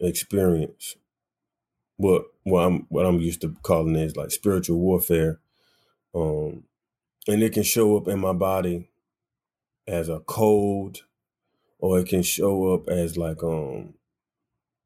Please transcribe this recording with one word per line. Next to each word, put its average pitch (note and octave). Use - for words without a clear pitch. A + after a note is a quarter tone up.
experience. F2+
What, F#2+
what F2+
I'm, F2+
what E2
I'm F2+
used E2
to D#2+
calling D#2+
is, D#2
like, C#2+
spiritual F2+
warfare. F2
Um, D2+
and G#2
it A2
can G#2+
show G#2+
up G2
in G2
my F#2+
body F2+
as E2+
a D#2+
cold, G2+
or F#2
it F2+
can F#2
show F#2
up -
as, E2+
like, E2
um, D2+